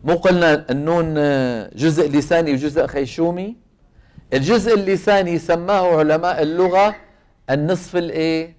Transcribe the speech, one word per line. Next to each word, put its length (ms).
مو 100
قلنا 560
النون، 480
آه، 560
جزء 360
لساني 420
وجزء 340
خيشومي؟ 680
الجزء 420
اللساني 640
سماه 600
علماء 440
اللغة 520
النصف 460
الايه؟ 640